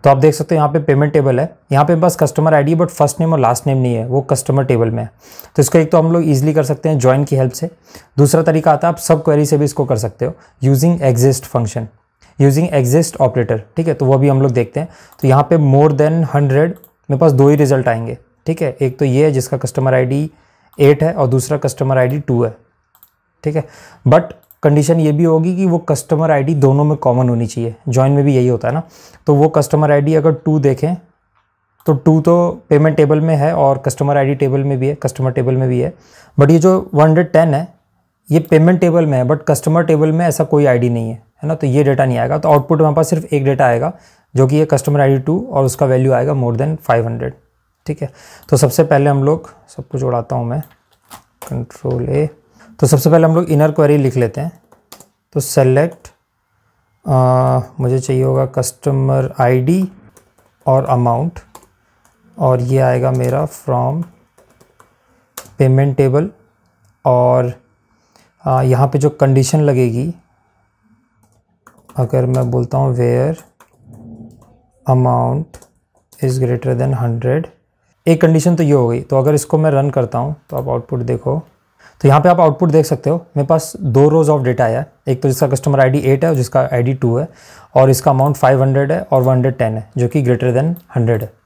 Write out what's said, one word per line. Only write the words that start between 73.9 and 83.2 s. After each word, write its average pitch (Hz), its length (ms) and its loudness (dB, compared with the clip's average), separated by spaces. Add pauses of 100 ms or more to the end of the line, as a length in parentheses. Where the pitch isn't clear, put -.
amount 127 760 -2 (600)
is 131 200 -2
greater 123 360 -4
than 131 200 -2
hundred, 123 460 -4 (600)
एक 165 140 2
कंडीशन 160 360 2
तो 165 60 -2
ये 147 100 2
हो 127 160 2
गई। 117 120 -2
तो - 180 -2
अगर 143 160 0
इसको 151 240 -2
मैं 156 120 0
रन 139 200 0
करता 123 280 -4
हूँ 147 180 -6 (140)
तो 147 60 -10
आप 135 120 -6
आउटपुट 123 320 -6
देखो, 127 420 -4 (580)
तो 139 80 2
यहाँ 139 120 6
पे 175 80 2
आप 175 120 4
आउटपुट 165 300 2
देख 151 160 2
सकते 143 240 -4
हो, 170 60 0 (200)